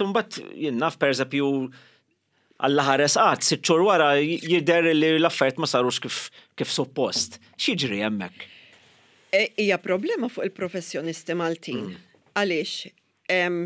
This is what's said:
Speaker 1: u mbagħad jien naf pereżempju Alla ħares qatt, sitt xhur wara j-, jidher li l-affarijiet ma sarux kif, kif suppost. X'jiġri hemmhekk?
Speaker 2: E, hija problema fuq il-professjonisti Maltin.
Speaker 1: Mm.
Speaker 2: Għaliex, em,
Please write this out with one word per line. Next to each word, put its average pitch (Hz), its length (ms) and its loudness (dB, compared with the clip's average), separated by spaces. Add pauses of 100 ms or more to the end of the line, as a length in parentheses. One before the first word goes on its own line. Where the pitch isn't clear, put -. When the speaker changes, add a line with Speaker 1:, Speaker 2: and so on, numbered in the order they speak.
Speaker 1:
u 196 100 -2
mbagħad - 400 -4
jien 143 240 -4
naf 156 220 -2
pereżempju 135 720 0 (920)
Alla 143 240 2
ħares 139 360 4
qatt, 117 240 4
sitt - 160 0
xhur 165 240 4
wara 160 320 4
j-, 156 240 0
jidher 165 540 2
li 156 240 4
l-affarijiet 143 420 2
ma 147 80 -2
sarux 123 320 2
kif, - 300 -8 (240)
kif - 180 -6
suppost. - 640 -2 (220)
X'jiġri 131 420 -2
hemmhekk? 104 460 -6 (840)
Speaker 2:
E, 196 100 4 (160)
hija 202 180 2
problema 240 560 -2
fuq - 160 -6
il-professjonisti 170 880 -6
Maltin. 165 460 -4
Speaker 1:
Mm. 92 180 -12 (360)
Speaker 2:
Għaliex, 180 360 -2 (560)
em, 175 380 0